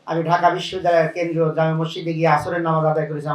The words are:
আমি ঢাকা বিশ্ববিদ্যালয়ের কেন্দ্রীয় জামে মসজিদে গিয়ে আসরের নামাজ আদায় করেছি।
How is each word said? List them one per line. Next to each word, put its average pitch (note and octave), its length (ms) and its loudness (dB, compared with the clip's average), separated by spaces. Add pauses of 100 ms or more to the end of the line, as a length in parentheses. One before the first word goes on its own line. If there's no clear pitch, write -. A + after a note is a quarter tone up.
আমি E3 220 -2
ঢাকা F3 180 4 (100)
বিশ্ববিদ্যালয়ের E3+ 580 0
কেন্দ্রীয় E3 320 0 (100)
জামে D#3+ 220 2
মসজিদে E3 380 -4
গিয়ে D#3+ 180 4
আসরের E3+ 320 -2
নামাজ D#3+ 240 0
আদায় D#3 180 0
করেছি। D3+ 260 -8